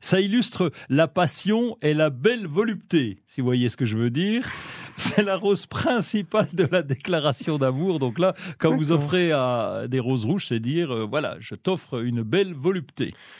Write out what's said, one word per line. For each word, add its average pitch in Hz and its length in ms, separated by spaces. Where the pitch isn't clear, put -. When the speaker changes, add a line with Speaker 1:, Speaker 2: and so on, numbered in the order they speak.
Speaker 1:
Ça 190 200
illustre 196 500
la 151 200
passion 214 760
et 151 100
la 151 180
belle 196 360
volupté, 160 800
si - 140
vous 123 60
voyez 123 220
ce - 80
que 123 100
je 107 100
veux 120 140
dire. 202 380
<laughs> - 240
C'est - 280
la 196 120
rose 202 300
principale 214 840
de 175 180
la 180 120
déclaration 151 760
d'amour. 143 400
Donc 123 220
là, 185 140
quand 165 180
vous 156 140
Speaker 2:
D'accord. 151 140
Speaker 1:
offrez 170 280
à 120 560
des 127 100
roses 123 280
rouges, 185 200
c'est 117 140
dire, 139 340
euh, 110 100
voilà, 117 360
je 110 160
t'offre 165 480
une 120 180
belle 175 320
volupté. 143 600